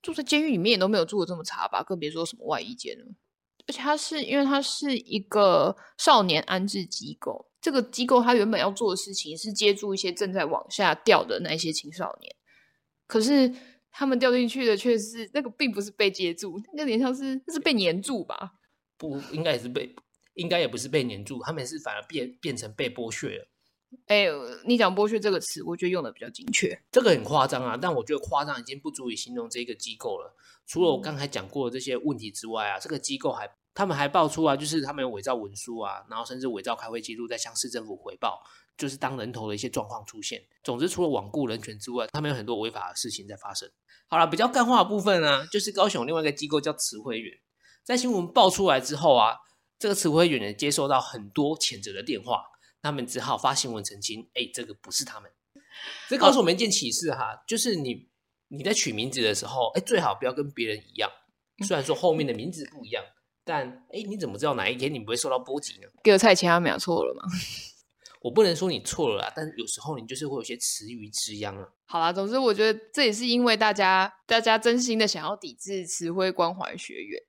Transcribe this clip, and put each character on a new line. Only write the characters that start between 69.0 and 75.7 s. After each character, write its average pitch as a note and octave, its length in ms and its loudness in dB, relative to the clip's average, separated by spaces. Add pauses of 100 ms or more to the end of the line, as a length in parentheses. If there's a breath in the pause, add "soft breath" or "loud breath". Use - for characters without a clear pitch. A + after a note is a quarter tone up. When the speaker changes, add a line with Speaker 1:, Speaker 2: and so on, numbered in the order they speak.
Speaker 2:
了 G2+ 100 0
啦， - 160 -4
但 D#3 100 -6 (120)
有 - 80 -6
时 - 160 -8
候 C#3+ 160 -6
你 A2+ 80 -12
就 B2+ 100 -10
是 D3 100 -8
会 C#3 100 -6
有 A#2 60 -6
些 A#2+ 140 -8
池 - 320 -6
鱼 G#2+ 220 -14
之 G#2+ 260 -6
殃 G#2 180 -6
啊。 G2 140 -14 (160)
Speaker 1:
好 E3+ 160 -4
啦， E3 100 2
总 G3 160 -2
之 A#3 120 0
我 A#3+ 160 4
觉 G#3+ 180 4
得 G#3+ 80 -2 (100)
这 C#4+ 140 2
也 A3+ 80 4
是 A3+ 140 -4
因 A#3+ 180 4
为 A3+ 100 6
大 G#3+ 160 4
家， F#3+ 400 4 (160)
大 A3+ 140 4
家 A3+ 160 6
真 A#3 240 4
心 A#3 180 0
的 A3 80 4
想 F3 160 -2
要 F#3 140 -4
抵 D#3+ 160 -16
制 F#3 340 -8